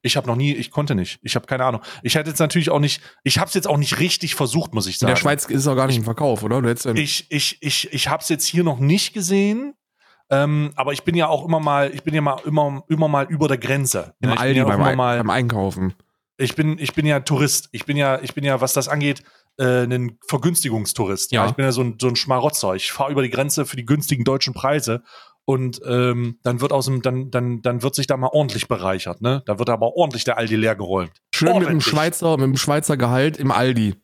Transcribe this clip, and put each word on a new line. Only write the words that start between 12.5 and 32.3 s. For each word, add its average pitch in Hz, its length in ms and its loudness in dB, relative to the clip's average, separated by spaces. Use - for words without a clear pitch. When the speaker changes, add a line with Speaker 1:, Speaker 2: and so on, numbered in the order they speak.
Speaker 1:
immer 156 200 2
mal 143 180 2
über 156 220 0
der 139 100 2
Grenze. 131 600 -2
Speaker 2:
Im 120 100 0
Speaker 1:
Ja, - 60 2
ich - 40 0
bin 123 60 0
Speaker 2:
Aldi 131 140 4
Speaker 1:
ja - 40 4
auch 107 40 2
Speaker 2:
beim 101 120 2
Speaker 1:
immer - 100 6
Speaker 2:
Ei-, - 60 0
Speaker 1:
mal 123 220 2
Speaker 2:
beim 107 120 0
Einkaufen. 98 640 0
Speaker 1:
Ich 131 160 -2
bin, 156 240 0
ich 147 160 -6
bin 156 100 0
ja 147 160 2
Tourist. 139 520 0
Ich 117 120 -12
bin 143 140 -2
ja, 135 240 2
ich 127 100 -8
bin 143 120 -6
ja, 131 180 2
was 131 100 0
das 139 160 0
angeht, 143 340 -2
äh, 123 240 2
ein 123 440 -2
Vergünstigungstourist. 113 1040 -2
Ja, 113 120 2
Speaker 2:
Ja. 101 60 2
Speaker 1:
ich - 60 -4
bin 139 100 0
ja 131 60 2
so 120 100 0
ein, 117 180 -4
so 127 80 2
ein 120 80 0
Schmarotzer. 127 580 0
Ich - 180 -4
fahr 139 180 -2
über 139 120 0
die 127 60 0
Grenze 131 380 -2
für - 100 -10
die 123 80 -8
günstigen 135 400 0
deutschen 135 300 0
Preise 131 480 0
und, 131 400 -2
ähm, 120 600 0
dann 123 160 0
wird 139 120 0
aus 139 140 2
dem, 131 160 -2
dann, 127 300 -2
dann, 123 300 -2
dann 123 200 -2
wird 139 140 -2
sich - 100 -2
da 139 100 0
mal 131 120 0
ordentlich 135 400 0
bereichert, 92 520 -4
ne? 127 260 0
Da 101 120 -2
wird 113 100 0
aber 117 280 0
ordentlich 143 260 0
der 113 160 0
Aldi 113 160 0
leer 110 220 2
geräumt. 92 340 -2
Speaker 2:
Schön 156 140 2
mit 226 80 4
dem 190 80 4
Speaker 1:
Ordentlich. 156 220 0
Speaker 2:
Schweizer, 160 500 0